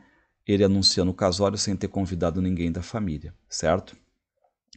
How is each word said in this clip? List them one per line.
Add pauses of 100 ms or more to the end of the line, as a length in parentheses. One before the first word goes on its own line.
(480)
ele
anunciando
o
casório
sem
ter
convidado
ninguém
da
família, (160)
certo? (800)